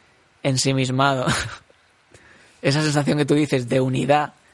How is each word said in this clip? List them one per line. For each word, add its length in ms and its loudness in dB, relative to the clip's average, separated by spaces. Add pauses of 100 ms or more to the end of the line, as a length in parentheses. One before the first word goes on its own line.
(420)
ensimismado. 880 0
<laughs> 1300 -10
Esa 180 2
sensación 380 0
que 60 2
tú 100 2
dices 340 0
de 120 2
unidad, 520 0 (200)